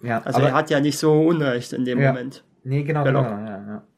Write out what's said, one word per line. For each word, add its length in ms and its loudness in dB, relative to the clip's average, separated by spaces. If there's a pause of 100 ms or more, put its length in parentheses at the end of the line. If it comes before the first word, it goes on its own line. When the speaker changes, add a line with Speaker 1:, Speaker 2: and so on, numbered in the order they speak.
Speaker 1:
ja, 200 -4
Speaker 2:
also 160 0
Speaker 1:
aber 100 4
Speaker 2:
er 40 0
hat 160 0
ja 100 2
nicht 200 0
so 260 4
Unrecht 480 0
in 120 -2
dem 140 -2
Speaker 1:
Ja. 120 4
Speaker 2:
Moment. 320 -8 (200)
Speaker 1:
Nee, 200 -2
genau, 200 -2
Speaker 2:
Belloc. 220 2
Speaker 1:
genau, 140 -6
ja, 180 -10 (100)
ja. 160 -12 (140)